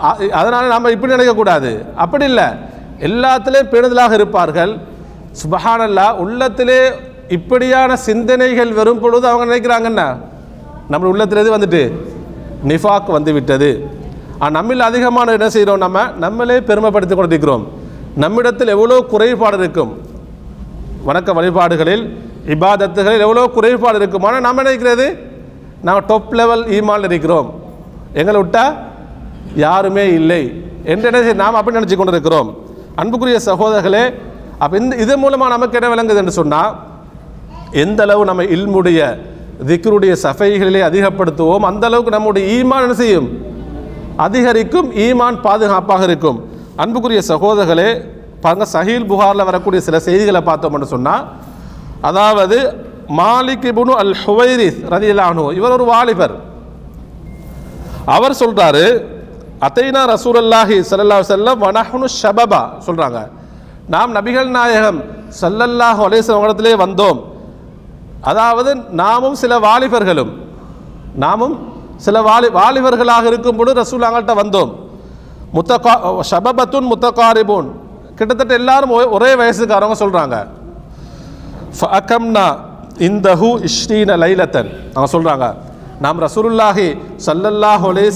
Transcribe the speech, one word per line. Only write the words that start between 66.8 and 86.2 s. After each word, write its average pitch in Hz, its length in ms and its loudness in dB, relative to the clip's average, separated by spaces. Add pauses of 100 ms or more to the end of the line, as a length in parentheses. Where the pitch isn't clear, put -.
அதாவது 233 540 0
நாமும் 233 600 -2
சில 240 240 0
வாலிபர்களும், 208 720 2 (840)
நாமும் 220 560 -2 (240)
சில 214 260 0
வாலி-, 220 320 4
வாலிபர்களாக 240 720 4
இருக்கும் 233 320 0
பொழுது 240 260 2
ரசூல் 240 200 -4
அவங்கள்ட்ட 233 420 0
வந்தோம். 190 300 0 (800)
முத்தகா-, 190 640 0 (120)
ஷபபத்துன் 247 600 0
முத்தகாரிபூன், 226 760 2 (480)
கிட்டத்தட்ட 240 380 0
எல்லாரும் 262 360 2
ஒ-, 240 200 2
ஒரே 233 260 4
வயசுக்காரவங்க 220 640 2
சொல்றாங்க. 151 480 0 (1300)
"ஃபஅகம்னா 202 760 2 (400)
இந்தஹு 175 680 2
இஷ்ரீன 208 500 0
லைலத்தன்", 165 640 0 (160)
அவங்க 139 260 0
சொல்றாங்க, 135 360 0 (460)
"நாம் 160 200 -2